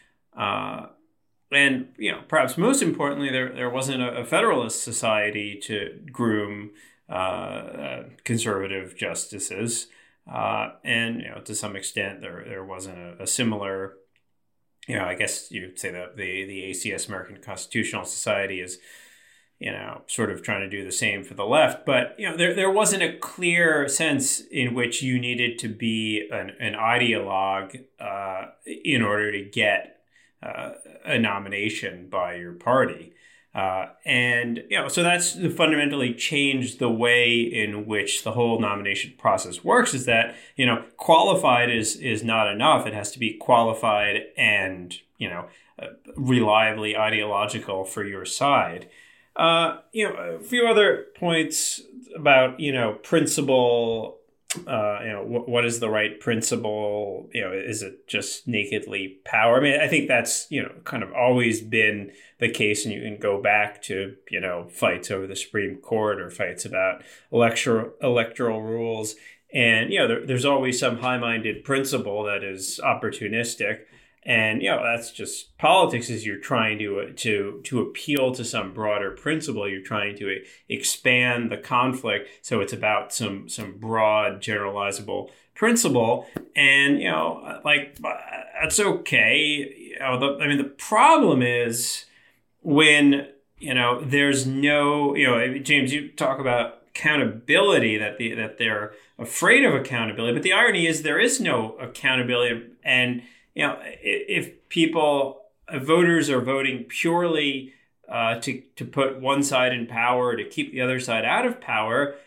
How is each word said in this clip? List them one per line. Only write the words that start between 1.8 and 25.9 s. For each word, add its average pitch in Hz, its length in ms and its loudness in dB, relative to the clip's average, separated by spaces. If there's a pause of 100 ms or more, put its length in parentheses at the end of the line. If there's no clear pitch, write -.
you 104 140 -2
know, - 160 -6
perhaps 143 320 2
most 233 240 4
importantly, 143 480 -2
there, 127 220 -2
there 123 180 -4
wasn't 131 320 -2
a, 120 140 -4
a 123 80 -6
Federalist 147 580 0
Society 107 800 -2
to 101 380 -6 (100)
groom, 104 600 -2 (380)
uh, 98 40 -10
uh, 92 920 -6 (200)
conservative 98 720 -4
justices. 98 880 -6 (440)
Uh, 110 420 -4 (120)
and, 117 360 -2
you - 80 -12
know, - 120 -14
to 107 140 -12
some 101 220 -8
extent, 98 440 -6
there, 90 260 -14
there 95 180 -12
wasn't 92 340 -14
a, 87 260 -16
a - 20 -10
similar, 98 720 -4 (880)
you 113 100 -4
know, 98 80 -4
I 90 100 -4
guess - 360 -6
you'd 92 280 -12
say 92 120 -8
that 90 260 -14
the, 95 280 -6
the 95 200 -12
A 95 80 -10
C 98 200 -8
S, - 160 -8
American 98 340 -12
Constitutional 101 640 -6
Society, 98 560 -2
is, 90 180 -12 (800)
you - 120 -8
know, 101 360 -12
sort 104 240 -4
of 90 120 -8
trying 98 200 -4
to 98 140 -8
do 98 80 -8
the 98 80 -10
same 101 320 -2
for - 100 -18
the 101 100 -6
left. 135 420 2
But, 123 320 0
you 202 100 -6
know, 160 80 -6
there, 175 180 2
there 190 160 2
wasn't 196 320 4
a 160 160 -2
clear 170 720 2
sense 143 520 0
in 123 340 -4
which 120 280 -2
you 127 160 0
needed 120 400 -2
to 120 100 -8
be 110 640 -2